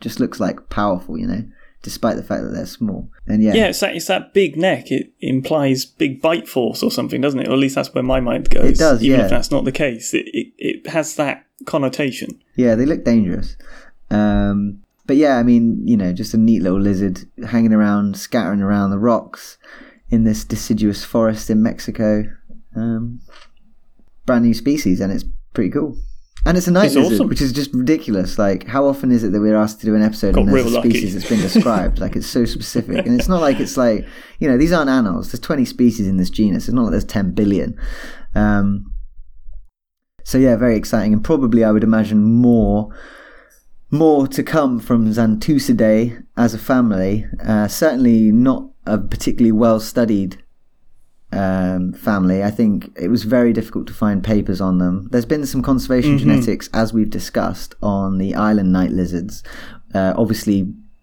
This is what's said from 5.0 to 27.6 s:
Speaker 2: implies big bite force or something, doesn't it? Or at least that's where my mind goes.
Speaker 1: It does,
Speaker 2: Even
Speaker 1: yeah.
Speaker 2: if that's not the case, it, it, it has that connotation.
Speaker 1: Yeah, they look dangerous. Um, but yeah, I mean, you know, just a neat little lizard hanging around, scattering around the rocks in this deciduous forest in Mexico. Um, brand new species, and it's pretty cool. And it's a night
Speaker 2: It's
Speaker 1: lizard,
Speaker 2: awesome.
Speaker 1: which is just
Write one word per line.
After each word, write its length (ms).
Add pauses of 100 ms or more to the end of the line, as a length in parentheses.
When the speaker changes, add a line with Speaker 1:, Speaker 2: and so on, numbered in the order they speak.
Speaker 2:
implies 640
big 360
bite 260
force 340
or 80
something, 300
doesn't 200
it? 80
Or 40
at 60
least 160
that's 200
where 100
my 160
mind 300
goes. 200
Speaker 1:
It 80
does, 240
Speaker 2:
Even 160
Speaker 1:
yeah. 60
Speaker 2:
if 60
that's 200
not 140
the 80
case, 420
it, 180
it, 260
it 300
has 280
that 280 (220)
connotation. 720 (160)
Speaker 1:
Yeah, 200
they 100
look 180
dangerous. 520 (540)
Um, 720 (260)
but 100
yeah, 200
I 60
mean, 440
you 120
know, 160
just 180
a 60
neat 240
little 180
lizard 400 (260)
hanging 280
around, 420
scattering 460
around 280
the 80
rocks 600 (500)
in 160
this 220
deciduous 580
forest 460
in 120
Mexico. 640 (500)
Um, 460 (1040)
brand 220
new 80
species, 480
and 100
it's 120 (280)
pretty 180
cool. 260 (500)
And 120
it's 80
a 40
night 160
Speaker 2:
It's 100
Speaker 1:
lizard, 160
Speaker 2:
awesome. 160
Speaker 1:
which 120
is 120
just 200